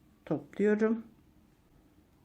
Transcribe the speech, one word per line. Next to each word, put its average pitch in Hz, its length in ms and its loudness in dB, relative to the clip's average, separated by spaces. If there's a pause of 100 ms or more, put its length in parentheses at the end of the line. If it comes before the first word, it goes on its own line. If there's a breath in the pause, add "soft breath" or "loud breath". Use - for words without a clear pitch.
(240)
topluyorum. 214 800 0 (1200)